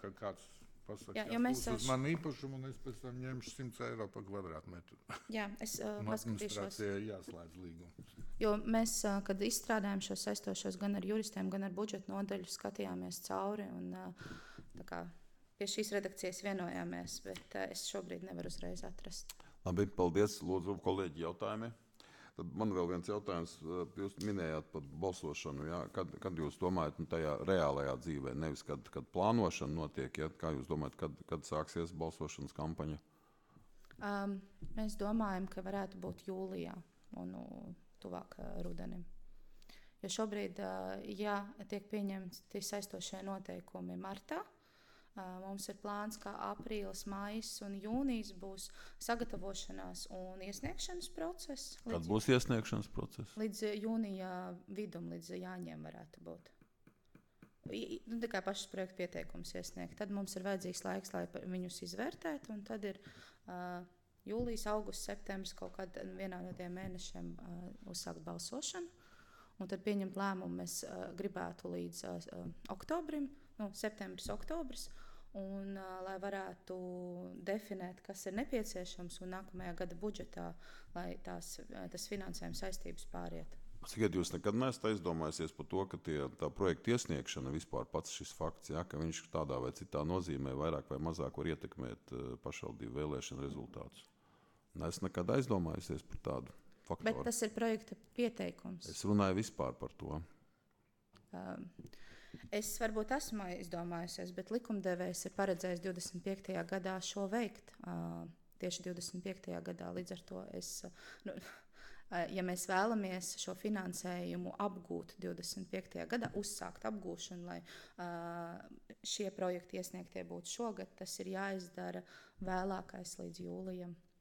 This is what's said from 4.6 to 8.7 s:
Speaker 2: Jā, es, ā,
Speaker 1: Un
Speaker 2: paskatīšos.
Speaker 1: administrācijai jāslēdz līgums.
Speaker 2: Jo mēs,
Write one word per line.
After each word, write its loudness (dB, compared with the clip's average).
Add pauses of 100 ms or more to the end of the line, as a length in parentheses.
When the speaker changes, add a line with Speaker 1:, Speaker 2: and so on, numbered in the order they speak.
Speaker 2:
Jā, 0 (100)
es, -2
ā, 0
Speaker 1:
Un 0
Speaker 2:
paskatīšos. 2
Speaker 1:
administrācijai 0
jāslēdz -6
līgums. -10 (240)
Speaker 2:
Jo 8
mēs, 6